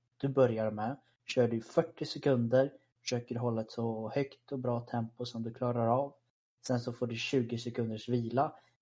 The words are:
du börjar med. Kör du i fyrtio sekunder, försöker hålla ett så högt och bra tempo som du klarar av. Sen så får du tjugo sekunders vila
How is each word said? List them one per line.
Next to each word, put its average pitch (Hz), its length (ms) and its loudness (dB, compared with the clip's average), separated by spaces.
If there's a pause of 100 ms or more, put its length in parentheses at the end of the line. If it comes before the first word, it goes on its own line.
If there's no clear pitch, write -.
(180)
du 139 100 0
börjar 113 440 4
med. 110 280 -4 (260)
Kör 120 220 4
du 117 100 0
i 113 40 -2
fyrtio - 440 -2
sekunder, 131 680 4 (280)
försöker 120 340 -4
hålla 117 260 0
ett 110 100 -12
så 110 440 -4
högt - 360 -4
och 139 80 -4
bra 123 200 0
tempo 120 460 -4
som 117 180 -6
du 113 100 -6
klarar 120 340 0
av. 135 260 2 (540)
Sen 123 120 0
så 120 140 -4
får 120 140 -4
du 117 80 -6
tjugo 117 420 0
sekunders 113 520 -4
vila 120 460 0 (260)